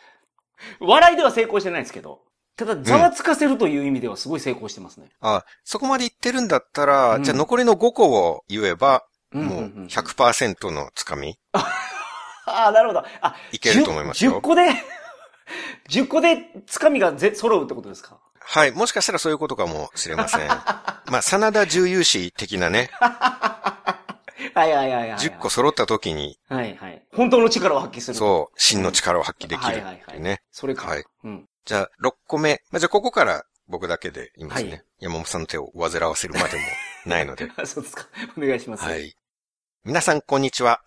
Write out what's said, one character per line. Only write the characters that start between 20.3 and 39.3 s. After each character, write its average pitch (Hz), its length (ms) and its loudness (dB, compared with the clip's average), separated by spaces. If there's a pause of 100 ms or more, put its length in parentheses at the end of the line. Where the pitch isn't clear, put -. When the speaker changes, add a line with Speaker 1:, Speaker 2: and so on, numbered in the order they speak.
Speaker 1:
ん。 - 20 -4
Speaker 2:
<laughs> - 600 -6
Speaker 1:
ま 123 120 0
あ、 - 20 0
真 214 300 2
田 208 140 4
重 180 220 2
勇 180 160 2
士 90 300 0
的 104 240 -8
な 87 120 2
ね。 113 260 2
Speaker 2:
<laughs> - 40 -18
は - 960 -2 (600)
い - 0 -
は 165 100 4
い 160 80 2
は 139 100 2
い 131 60 -2
は 120 160 -2
い 113 60 -8
は 107 40 -10
い。 - 40 -6
Speaker 1:
十 156 120 -2
個 92 180 -6
揃 127 200 2
っ 156 40 2
た 113 120 0
時 104 280 -2
に。 73 240 -8 (120)
Speaker 2:
は 131 140 -6
い 104 120 -10
は 95 140 -16
い。 82 160 -20 (100)
本 240 140 2
当 247 100 6
の 226 100 4
力 156 260 2
を 135 40 0
発 - 200 -8
揮 - 20 -14
す 127 100 -10
る。 117 60 -8
Speaker 1:
そ 98 360 2
う。 - 60 -12
真 98 240 2
の 90 80 0
力 90 280 0
を 78 40 -2
発 - 220 -8
揮 - 20 -12
で 82 100 -6
き - 80 -6
る - 20 -4
っ 117 40 -2
て 113 60 -4
い - 20 -8
う - 20 -8
ね。 - 0 -
Speaker 2:
う - 20 -16
ん。 - 20 -16
は 95 80 -14
い - 20 -18 (120)
は - 80 -20
い 80 140 -8
は 98 40 -4
い。 98 80 -8 (100)
そ - 160 -12
れ 131 80 -4
か。 - 120 -12
Speaker 1:
は 78 120 -6
い。 73 40 -10 (200)
Speaker 2:
う 113 60 -14
ん。 101 160 -16 (200)
Speaker 1:
じ 107 100 -4
ゃ 101 60 2
あ、 95 80 -6 (100)
六 - 160 -2 (120)
個 160 100 -4
目。 151 240 0 (100)
ま 165 60 -4
あ、 - 20 -4
じ 160 60 2
ゃ - 20 0
あ、 - 20 -14
こ 208 120 2
こ 240 100 -4
か - 120 2
ら 85 200 0 (240)
僕 87 200 -8
だ 85 100 -2
け - 120 -12
で 67 260 -14
言 80 120 -16
い - 20 -14
ま 98 80 -8
す 127 60 -4
ね。 85 80 -10
Speaker 2:
は 78 60 -12
い。 - 60 -20 (160)
Speaker 1:
山 87 180 -8
本 80 80 -10
さ - 120 -8
ん 82 40 -6
の 80 60 -10
手 - 100 -8
を 71 200 -10
煩 82 320 -4
わ 78 60 -4
せ - 120 -6
る 82 60 -12
ま 87 140 -2
で - 100 -8
も 73 60 -6 (420)
な 85 160 -2
い 73 40 -4
の 69 100 -10
で。 76 160 -12
Speaker 2:
<laughs> - 40 -20
あ、 - 100 -10
そ - 160 -12
う - 20 -16
で - 60 -18
す - 60 -18
か。 - 120 -16 (300)
お 156 40 -12
願 135 140 -2
い 117 40 -6
し 120 100 -14
ま 107 80 -12
す。 92 60 -10
Speaker 1:
は 82 140 -6
い。 76 180 -14 (720)